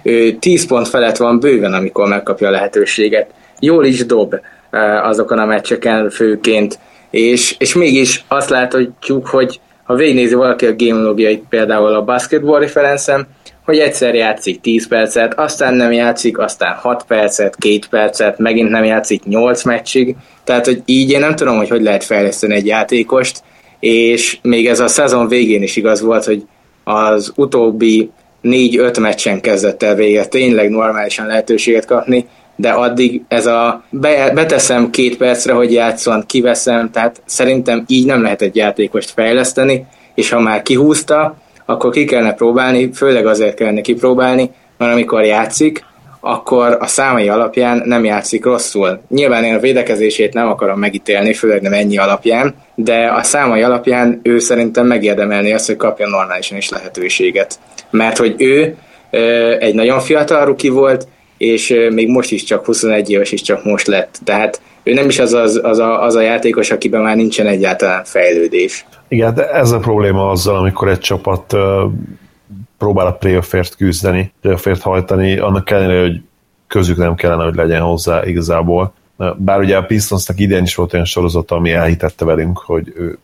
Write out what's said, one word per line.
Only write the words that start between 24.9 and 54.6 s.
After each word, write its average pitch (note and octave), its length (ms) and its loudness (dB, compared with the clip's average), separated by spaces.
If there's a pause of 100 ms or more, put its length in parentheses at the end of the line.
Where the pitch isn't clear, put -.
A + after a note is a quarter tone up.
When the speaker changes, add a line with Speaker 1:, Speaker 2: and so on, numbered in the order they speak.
Speaker 1:
végén A2 360 2
is F#2+ 120 -6
igaz G#2+ 260 0
volt, A2+ 240 0
hogy G#2+ 180 -2 (400)
az G#2+ 520 0
utóbbi A2+ 720 2 (320)
négy-öt B2 580 2
meccsen G#2 420 -2
kezdett G2+ 420 0
el G#2 120 2
végre G#2 300 2
tényleg A#2 440 2
normálisan A2 580 -2
lehetőséget A2 580 0
kapni, B2 420 0 (280)
de A#2+ 140 -2
addig A#2+ 580 0
ez A#2 180 0
a A#2 440 0
be-, C#3 440 0
beteszem C3+ 560 2
két B2 280 0
percre, B2 360 0
hogy A#2+ 200 2
játszon, A2+ 520 0
kiveszem, A#2 640 0
tehát A#2 340 -2
szerintem B2+ 640 -2
így B2+ 180 2
nem C3 160 2
lehet G2+ 200 -2
egy G2 140 -2
játékost G#2 540 -2
fejleszteni, B2+ 760 0 (300)
és A2+ 140 0
ha A#2+ 100 0
már A2 220 0
kihúzta, D3+ 760 0 (300)
akkor A#2 260 -2
ki C#3+ 140 0
kellene A#2 280 0
próbálni, B2+ 600 0
főleg B2+ 320 2
azért G#2+ 300 0
kellene A2 260 -2
kipróbálni, B2+ 680 0 (260)
mert A#2+ 140 0
amikor A#2 320 0
játszik, A2 600 0 (360)
akkor A#2+ 600 0
a A2+ 80 -6
számai B2+ 400 0
alapján A#2 580 0
nem A#2 200 0
játszik G#2 400 -2
rosszul. G2 640 -2
Nyilván B2+ 340 0
én A2+ 120 0
a A2 40 0
védekezését A2 760 0
nem A#2 140 0
akarom G2+ 320 -2
megítélni, G2+ 540 -2
főleg G#2+ 280 0
nem G2 120 -2
ennyi G#2 240 0
alapján, A2+ 580 0 (200)
de A#2 320 0
a A#2 160 -2
számai B2+ 380 0
alapján A#2+ 640 0
ő A#2+ 160 2
szerintem A#2 460 0